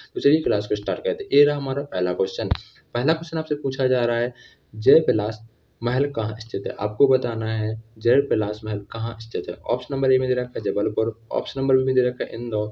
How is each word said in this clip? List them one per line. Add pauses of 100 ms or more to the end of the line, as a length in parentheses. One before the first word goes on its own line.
(140)
तो
चलिए,
क्लास
को
स्टार्ट
करते
हैं।
ये
रहा
हमारा
पहला
क्वेश्चन। (440)
पहला
क्वेश्चन
आपसे
पूछा
जा
रहा
है, (420)
जय
विलास (380)
महल
कहाँ
स्थित
है?
आपको
बताना
है (260)
जय (140)
विलास
महल (140)
कहाँ
स्थित
है। (120)
ऑप्शन
नंबर
ए
में
दे
रखा
है
जबलपुर, (200)
ऑप्शन
नंबर
बी
में
दे
रखा
है
इंदौर,